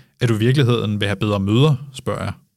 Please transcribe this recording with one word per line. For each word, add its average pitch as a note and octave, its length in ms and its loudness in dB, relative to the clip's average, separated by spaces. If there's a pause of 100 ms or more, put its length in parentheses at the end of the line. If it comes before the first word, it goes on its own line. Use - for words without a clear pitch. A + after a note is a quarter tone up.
(200)
at B2 100 0
du A2+ 60 0
i G2+ 40 -2
virkeligheden A#2 600 0
vil G2+ 80 0
have G2+ 80 -2
bedre G#2 240 -2
møder?" B2 540 2
spørger G2 300 -8
jeg. F#2+ 100 -6 (240)